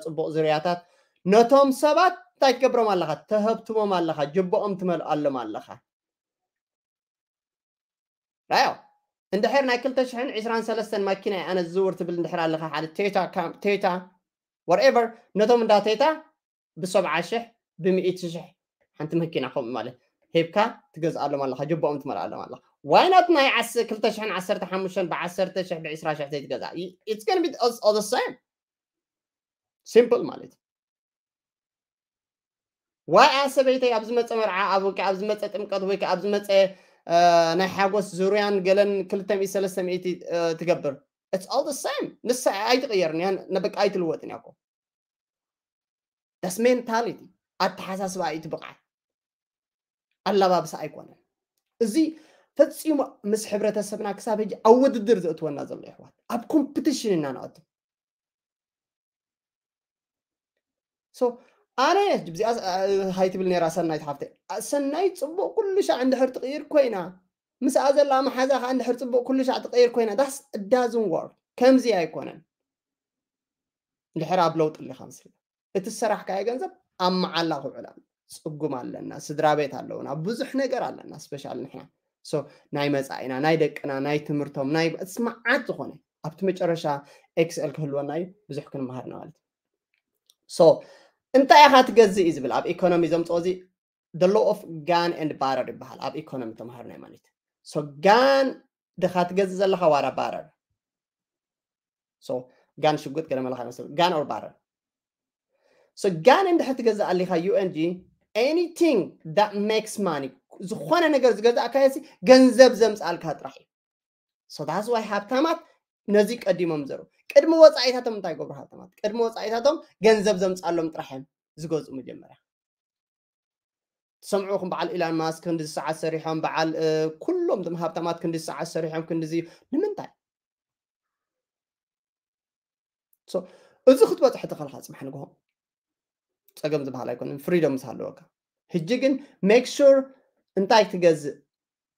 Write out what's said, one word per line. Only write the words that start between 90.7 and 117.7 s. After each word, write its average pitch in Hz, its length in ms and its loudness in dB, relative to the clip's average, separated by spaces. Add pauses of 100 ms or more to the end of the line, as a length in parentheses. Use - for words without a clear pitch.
እንታይ 277 280 8
ኢኻ 277 200 10
ትገዝእ 208 380 4
እዩ 170 120 2
ዝብል 131 200 -6
ኣብ 123 140 -2
ኢኮኖሚ 175 400 2
ዘምፅኦ 170 300 -2
እዚ 175 120 -2 (640)
the 180 140 4
law 214 180 4
of 202 120 0 (240)
gun 170 300 2
and 151 220 -4
barrel 127 340 -2
ይበሃል። 113 320 -16
ኣብ 135 160 -6
ኢኮኖሚ 131 360 -10
ተምሃርናዮ 113 480 -18
ማለት - 220 -20
እዩ። - 100 -20 (360)
ሶ - 60 -14 (260)
ጋን 262 460 6 (520)
ድኻ 180 160 -2 (120)
ትገዝእ 185 320 -2
ዘለኻ 190 280 0
ዋራ 139 240 4
ባረር። 120 360 -6 (1800)
ሶ - 60 -10 (480)
ጋን 151 200 2
ሽጉጥ 143 280 -8
ገለ 135 140 -4
መለኻ 127 200 -6
ይመስል። 123 300 -14
ጋን 170 220 2
or 151 120 -2
barrel። 104 300 -10 (1400)
ሶ 196 200 0
ጋን 294 280 4
እንድሕር 277 300 0
ትገዝእ 220 300 -2
ኣሊኻ 180 300 -2
ዩ 175 180 -2
ኤን 190 160 0
ጂ, 147 80 -8 (560)
anything 320 640 2 (300)
that 202 240 2 (100)
makes 220 360 -2
money፣ 147 320 -2 (300)
ዝኾነ 226 480 0
ነገር 262 240 4
ዝገዛእካዮ 240 540 2
ሲ 269 100 0 (260)
ገንዘብ 254 520 10
ዘምፃልካ 196 500 0 (100)
ጥራሕ - 200 -14
እዩ። - 120 -20 (840)
ሶ - 120 -16
that's 175 260 -4
why 233 140 0
ሃብታማት 254 560 0 (500)
ነዚ 208 220 4 (100)
ቀዲሞም 165 440 -2
ዘሩ። 139 160 -10 (260)
ቅድሚ 294 300 6
ወፃኢታቶም 254 580 8